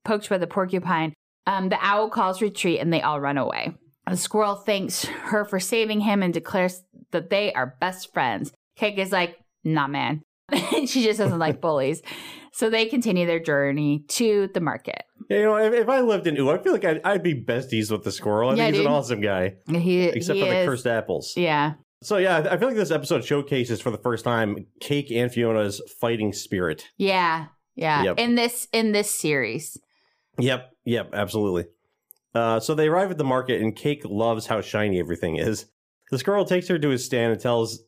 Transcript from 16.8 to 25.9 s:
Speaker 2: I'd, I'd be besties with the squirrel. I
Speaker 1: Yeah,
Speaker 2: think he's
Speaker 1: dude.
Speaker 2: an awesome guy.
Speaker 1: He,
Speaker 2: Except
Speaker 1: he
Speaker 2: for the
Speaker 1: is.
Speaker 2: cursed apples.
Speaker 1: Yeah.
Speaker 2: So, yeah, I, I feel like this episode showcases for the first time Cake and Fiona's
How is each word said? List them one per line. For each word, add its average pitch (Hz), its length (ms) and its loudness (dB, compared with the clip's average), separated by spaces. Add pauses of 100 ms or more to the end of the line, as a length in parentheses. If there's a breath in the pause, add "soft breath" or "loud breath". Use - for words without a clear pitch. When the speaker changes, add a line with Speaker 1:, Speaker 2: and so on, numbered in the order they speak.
Speaker 2:
I'd, 156 220 2
I'd 190 180 2
be 175 180 2
besties 117 480 -2
with 107 140 -2
the 98 80 -2
squirrel. 107 380 0
I 131 60 4
Speaker 1:
Yeah, 226 100 2
Speaker 2:
think 214 100 2
he's - 60 2
Speaker 1:
dude. - 60 2
Speaker 2:
an - 40 2
awesome 120 300 0
guy. 95 320 0 (160)
Speaker 1:
He, 180 360 2
Speaker 2:
Except 175 300 0
Speaker 1:
he 196 80 0
Speaker 2:
for 185 60 2
the 185 100 2
Speaker 1:
is. 180 80 2
Speaker 2:
cursed 127 200 -2
apples. 107 500 -2
Speaker 1:
Yeah. 151 380 2 (280)
Speaker 2:
So, 208 140 0
yeah, 185 220 4
I, 170 160 0
I - 20 -2
feel 214 100 0
like 254 80 -2
this 180 160 0
episode 147 320 0
showcases 135 560 -2
for 120 120 -4
the 104 80 -6
first 117 260 -4
time 113 400 0 (160)
Cake 143 300 -2
and 120 200 0
Fiona's 110 500 0 (200)